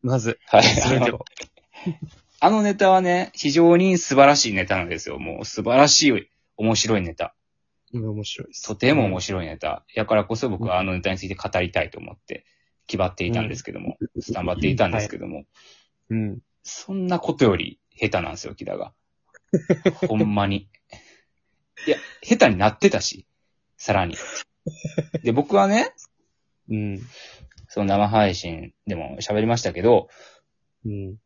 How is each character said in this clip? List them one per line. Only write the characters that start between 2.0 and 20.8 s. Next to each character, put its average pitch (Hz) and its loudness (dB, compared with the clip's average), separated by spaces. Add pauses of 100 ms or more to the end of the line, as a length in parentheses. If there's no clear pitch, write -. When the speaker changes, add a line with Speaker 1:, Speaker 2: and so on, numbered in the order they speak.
Speaker 2:
あ 185 4
の 214 2
ネ 208 0
タ 196 4
は 185 6
ね、 180 0
非 - -2
常 170 6
に 185 4
素 - -4
晴 139 8
ら 143 6
し 120 0
い 101 -4
ネ 95 -2
タ 95 -2
な 87 -4
ん 87 -10
で 85 -8
す - -12
よ。 71 -10
も 78 -10
う - -10
素 - -8
晴 117 2
ら 143 8
し - 4
い、 117 0 (280)
面 110 0
白 107 0
い 92 -2
ネ 85 -8
タ。 82 -8 (580)
Speaker 1:
う 123 -8
ん、 110 -6
面 107 -8
白 - -12
い - -20
で - -20
す。 - -14
Speaker 2:
と 104 -8
て 131 2
も 135 4
面 92 -2
白 92 -4
い 82 -8
ネ 78 -12
タ。 76 -8 (100)
や 113 -2
か 113 2
ら 104 2
こ 113 -6
そ 127 -4
僕 98 -4
は 90 -2
あ 92 0
の 92 -2
ネ 90 -4
タ 95 -4
に 92 -4
つ 98 -12
い 92 -10
て 85 -8
語 - -4
り 90 -2
た 85 -2
い 78 -6
と - -18
思 - -16
っ - -20
て、 - -16 (420)
気 - -8
張 92 0
っ 90 -8
て 90 -6
い 87 -2
た 117 -2
ん - -4
で 69 -8
す 64 -14
け - -14
ど 50 -12
も、 - -10
Speaker 1:
う - -10
ん。 - -10
Speaker 2:
ス - -10
タ - -6
ン 90 -4
バ 90 -2
っ - -8
て 151 0
い 135 0
た 110 2
ん 87 -2
で 110 -2
す 104 -6
け - -12
ど - -12
も。 78 -12
Speaker 1:
は 71 -14
い。 - -20 (640)
う 110 -4
ん。 110 -4 (240)
Speaker 2:
そ - -14
ん 185 -4
な 180 -2
こ - -4
と 139 2
よ 101 4
り - -8 (160)
下 110 -2
手 95 -2
な 76 -8
ん 76 -10
で - -12
す - -14
よ、 - -12
木 - -16
田 50 -8
が。 - -12 (580)
Speaker 1:
<laughs> 175 0
Speaker 2:
ほ 110 -2
ん 107 0
ま 101 2
に。 98 -4 (1160)